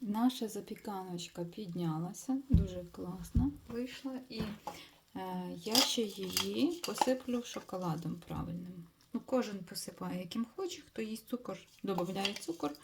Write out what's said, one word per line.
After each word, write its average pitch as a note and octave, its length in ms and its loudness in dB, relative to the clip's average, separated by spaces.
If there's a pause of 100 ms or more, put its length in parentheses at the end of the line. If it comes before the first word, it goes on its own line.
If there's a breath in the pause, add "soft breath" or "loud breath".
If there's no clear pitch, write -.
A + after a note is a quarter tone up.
наша A#3 460 4
запіканочка F#3 960 -4
піднялася, F3 920 0 (120)
дуже F3+ 420 8
класно F3+ 600 2 (160)
вийшла. B3+ 520 -4 (100)
І, A3 120 -4 (760 loud breath)
е, F3+ 400 -2
я G#3 200 -2
ще - 260 4
її G3 840 0
посиплю A#3+ 580 2
шоколадом E3+ 720 -4 (120)
правильним. E3+ 580 -6 (280)
Ну, A#3 120 -2
кожен G#3 340 0
посипає, F3+ 600 -6
яким A3+ 260 -2 (100)
хоче. F4 260 -4
Хто - 200 -8
їсть A3 260 -6
цукор, G#3+ 300 -4 (260)
добавляє F#3+ 500 0
цукор. G3+ 380 -2 (120)